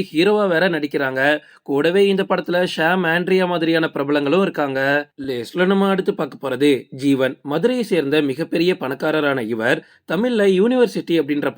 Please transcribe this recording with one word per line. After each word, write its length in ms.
ஹீரோவா 380
வேற 200
நடிக்கிறாங்க. 520
கூடவே 460
இந்த 220
படத்துல 340
ஷாம் 380
ஆண்ட்ரியா 320
மாதிரியான 480
பிரபலங்களும் 520
இருக்காங்க. 340
லிஸ்ட்ல 440
நம்ம 220
அடுத்து 200
பார்க்க 300
போறது 280
ஜீவன். 400
மதுரையை 500
சேர்ந்த 300
மிகப்பெரிய 500
பணக்காரரான 560
இவர் 260
தமிழ்ல 480
யூனிவர்சிட்டி 600
அப்படின்ற 380